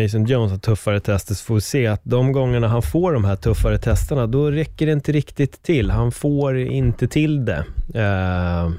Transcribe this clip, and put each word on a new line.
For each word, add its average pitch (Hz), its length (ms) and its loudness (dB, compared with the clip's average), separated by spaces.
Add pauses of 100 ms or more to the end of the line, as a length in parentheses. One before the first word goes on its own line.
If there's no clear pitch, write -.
Mason 107 220 0
Jones, 117 280 2
att 92 100 -6
tuffare 104 360 0
tester, 101 360 -2
så - 100 -10
får 113 100 -2
vi 104 60 2
se 127 260 0
att 104 160 -2
de 127 280 2
gångerna 123 360 0
han 117 140 2
får 170 320 0
de 107 120 0
här 98 100 0
tuffare 107 420 0
testerna, 117 500 0
då 143 240 0
räcker 151 340 -2
det 156 60 2
inte 147 200 0
riktigt - 520 -2
till. 113 280 0
Han 117 200 2
får 139 460 0
inte 127 500 0
till 151 380 0
det. 78 180 -2 (300)
Eh, 90 840 0